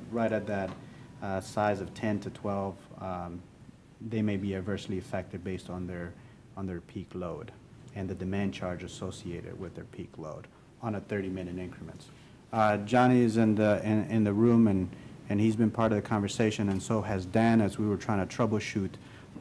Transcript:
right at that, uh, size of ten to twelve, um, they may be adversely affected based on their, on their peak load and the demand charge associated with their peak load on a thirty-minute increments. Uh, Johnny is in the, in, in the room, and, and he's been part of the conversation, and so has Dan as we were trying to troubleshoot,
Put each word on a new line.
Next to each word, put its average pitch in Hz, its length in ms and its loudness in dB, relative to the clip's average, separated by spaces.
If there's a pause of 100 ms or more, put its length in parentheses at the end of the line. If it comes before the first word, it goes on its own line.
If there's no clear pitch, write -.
(120)
right 113 180 2
at 104 180 -2
that, 98 200 -2 (540)
uh, 95 180 -2
size 104 400 0
of 87 140 -10
ten 104 260 -2
to 98 100 -8
twelve, 98 460 -4 (240)
um, 90 400 -8 (720)
they 110 100 0
may 104 160 0
be 98 180 -2
adversely 95 440 -4
affected 92 440 -8
based 92 280 -8
on 90 160 -8
their, 87 260 -8 (440)
on 98 100 -8
their 87 160 -6
peak - 320 -12
load 87 360 -8 (460)
and 95 120 -6
the 101 60 -4
demand 95 400 -2
charge 90 300 -6
associated 87 720 -10
with 90 160 -10
their 85 100 -12
peak - 340 -14
load 78 280 -12 (360)
on 110 140 -2
a 95 40 -4
thirty-minute 95 580 -6
increments. 90 480 -12 (460)
Uh, 107 260 4
Johnny 123 440 6
is 113 160 4
in 110 160 6
the, 104 280 6
in, 107 280 2
in 110 140 4
the 101 80 2
room, 117 360 8
and, 95 200 2 (420)
and 104 100 2
he's 110 160 4
been 110 140 4
part 113 220 2
of 104 40 2
the 101 100 0
conversation, 104 600 0
and 95 140 0
so 110 180 0
has 95 240 -2
Dan 113 380 4
as 95 160 0
we 107 100 0
were 101 80 2
trying 98 300 0
to - 100 -10
troubleshoot, 107 540 0 (500)